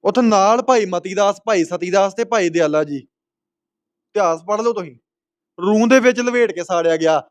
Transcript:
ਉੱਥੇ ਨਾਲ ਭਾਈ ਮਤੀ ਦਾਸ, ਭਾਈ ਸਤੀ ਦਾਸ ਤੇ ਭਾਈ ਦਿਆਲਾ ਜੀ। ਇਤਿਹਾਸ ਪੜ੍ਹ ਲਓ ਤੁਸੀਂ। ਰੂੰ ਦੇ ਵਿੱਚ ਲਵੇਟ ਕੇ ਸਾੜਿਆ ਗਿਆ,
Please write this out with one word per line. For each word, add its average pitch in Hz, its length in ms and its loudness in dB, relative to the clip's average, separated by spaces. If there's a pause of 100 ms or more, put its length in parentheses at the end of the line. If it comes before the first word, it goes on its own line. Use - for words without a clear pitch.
ਉੱਥੇ 202 160 0
ਨਾਲ 214 400 2
ਭਾਈ 240 240 2
ਮਤੀ 185 280 -8
ਦਾਸ, 202 320 -2
ਭਾਈ 202 180 0
ਸਤੀ 175 280 -6
ਦਾਸ 196 220 0
ਤੇ 226 100 -6
ਭਾਈ 190 260 -2
ਦਿਆਲਾ 156 340 0
ਜੀ। 147 140 -8
ਇਤਿਹਾਸ - 1500 -8
ਪੜ੍ਹ 208 140 -2
ਲਓ 233 120 0
ਤੁਸੀਂ। 170 220 -10 (640)
ਰੂੰ 214 300 2
ਦੇ 262 100 6
ਵਿੱਚ 240 200 2
ਲਵੇਟ 240 320 0
ਕੇ 175 120 -8
ਸਾੜਿਆ 165 340 0
ਗਿਆ, 160 340 0